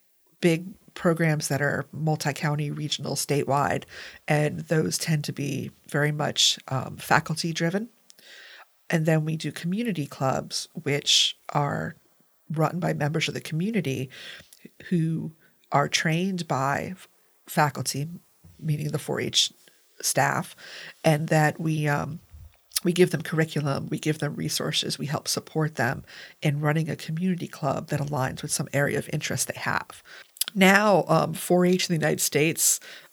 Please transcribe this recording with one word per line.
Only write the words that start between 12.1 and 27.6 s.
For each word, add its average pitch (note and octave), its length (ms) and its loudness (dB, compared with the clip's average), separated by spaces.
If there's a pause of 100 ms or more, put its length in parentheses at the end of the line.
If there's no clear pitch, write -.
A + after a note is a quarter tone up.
run D#3 280 0
by D#3+ 140 0
members D3+ 340 0
of - 60 -4
the C#3+ 80 -8
community D#3 680 -2 (800)
who D#3+ 420 0 (400)
are D3 160 4
trained E3+ 600 0
by C3+ 440 0
f-, - 160 -14 (400)
faculty, C#3+ 600 0 (520)
meaning D3+ 300 -2
the - 100 -2
four B2 200 -4
H - 320 0 (500)
staff, C#3 540 2 (480)
and D#3 260 6
that D3+ 300 4
we, D#3 280 0
um, D#3 320 0 (640)
we F3 100 2
give F3+ 180 6
them D3 100 -2
curriculum, D#3 680 0
we - 100 -2
give D3+ 200 -2
them D3 160 -4
resources, - 640 -2
we D3 60 -6
help C#3+ 220 -4
support D#3 480 -2
them C#3 280 -2 (380)
in D3 200 2
running D#3 280 2
a D3+ 60 -4
community E3 520 -2
club - 400 -4